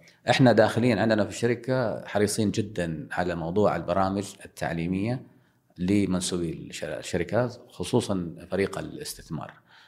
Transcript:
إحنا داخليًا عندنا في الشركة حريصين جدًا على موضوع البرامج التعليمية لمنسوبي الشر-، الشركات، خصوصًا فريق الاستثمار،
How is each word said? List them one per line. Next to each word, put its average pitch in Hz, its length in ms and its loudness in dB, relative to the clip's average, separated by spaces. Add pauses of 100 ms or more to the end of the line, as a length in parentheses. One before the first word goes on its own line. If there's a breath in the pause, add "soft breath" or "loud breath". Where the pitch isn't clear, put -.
(300 soft breath)
إحنا 123 220 8
داخليًا 110 500 4
عندنا 107 220 4
في 92 60 -2
الشركة 120 760 -2
حريصين 101 460 2
جدًا 90 600 -4
على 87 240 -2
موضوع 85 400 2
البرامج 95 580 0 (120)
التعليمية 92 760 -4 (540 soft breath)
لمنسوبي 90 920 0
الشر-، 76 280 -8
الشركات، 110 600 -2 (120)
خصوصًا 92 680 -2 (160)
فريق 92 260 0
الاستثمار، - 760 -10 (340 soft breath)